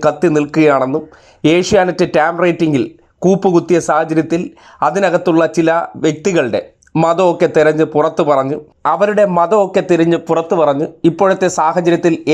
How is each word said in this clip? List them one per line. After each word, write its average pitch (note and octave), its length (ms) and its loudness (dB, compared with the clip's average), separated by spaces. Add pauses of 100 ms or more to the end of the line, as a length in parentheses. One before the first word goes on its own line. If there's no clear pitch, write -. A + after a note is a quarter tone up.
കത്തി D3+ 320 0
നിൽക്കുകയാണെന്നും D3 680 0 (520)
ഏഷ്യാനെറ്റ് F3+ 600 0
ടാം E3 200 2 (100)
റേറ്റിംഗിൽ D#3+ 400 0 (400)
കൂപ്പുകുത്തിയ F3+ 540 2 (100)
സാഹചര്യത്തിൽ D#3+ 520 -2 (480)
അതിനകത്തുള്ള E3+ 540 0 (140)
ചില E3 140 2 (340)
വ്യക്തികളുടെ D#3 560 -2 (420)
മതമൊക്കെ E3+ 540 2
തിരഞ്ഞ് D#3 380 2
പുറത്തു D#3 340 0
പറഞ്ഞു, C#3 300 0 (340)
അവരുടെ G3+ 320 0 (140)
മതമൊക്കെ F#3 520 0
തിരിഞ്ഞ് E3 280 2 (100)
പുറത്തു E3 320 -2
പറഞ്ഞു, D3 260 0 (240)
ഇപ്പോഴത്തെ F#3+ 380 0 (100)
സാഹചര്യത്തിൽ E3+ 560 0 (200)